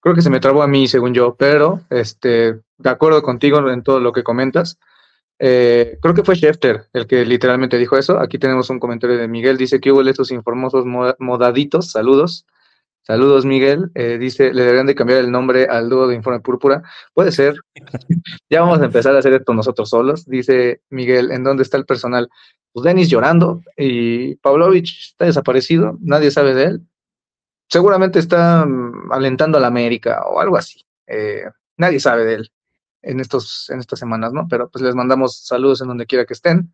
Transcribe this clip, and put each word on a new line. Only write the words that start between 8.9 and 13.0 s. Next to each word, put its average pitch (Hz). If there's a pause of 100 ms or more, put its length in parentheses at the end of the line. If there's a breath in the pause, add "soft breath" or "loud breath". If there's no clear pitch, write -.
de 113
Miguel. 117
Dice 131
que 135
hubo 135
estos 131
informosos 127
moda-, 123
modaditos. 127
Saludos. 135 (560)